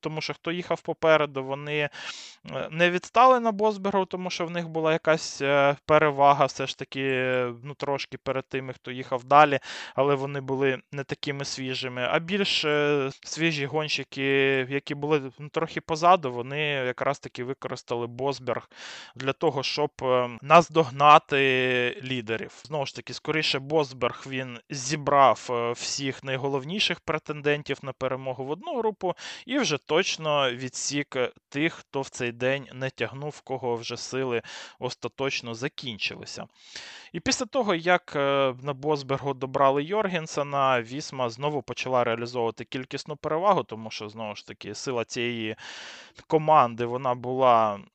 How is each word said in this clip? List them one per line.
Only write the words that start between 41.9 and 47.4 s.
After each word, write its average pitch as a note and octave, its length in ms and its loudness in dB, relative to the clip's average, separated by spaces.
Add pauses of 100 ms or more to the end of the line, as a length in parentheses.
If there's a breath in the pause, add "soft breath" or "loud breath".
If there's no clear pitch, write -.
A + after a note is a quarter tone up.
реалізовувати A#2 600 -2
кількісну C#3 500 -10
перевагу, D#3+ 480 0
тому A2 280 -10
що, - 180 -10
знову G#2+ 260 -10
ж - 120 -18
таки, G#2+ 280 -12
сила B2 300 -2
цієї A#2 500 -4 (720 loud breath)
команди, D3 580 4
вона B2 300 -2
була A#2+ 640 4 (160)